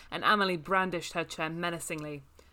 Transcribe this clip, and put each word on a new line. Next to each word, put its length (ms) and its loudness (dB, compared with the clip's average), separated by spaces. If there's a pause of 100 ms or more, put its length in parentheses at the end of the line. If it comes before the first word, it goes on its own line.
(100)
and 140 -4
Amelie 320 6
brandished 560 0
her 120 0
chair 260 -4
menacingly. 720 -4 (300)